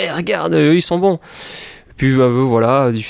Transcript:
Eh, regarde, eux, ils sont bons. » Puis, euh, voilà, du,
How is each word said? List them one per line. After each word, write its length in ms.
Eh, 80
regarde, 440
eux, 200
ils 60
sont 180
bons. » 220
Puis, 200
euh, 100
voilà, 600
du, 200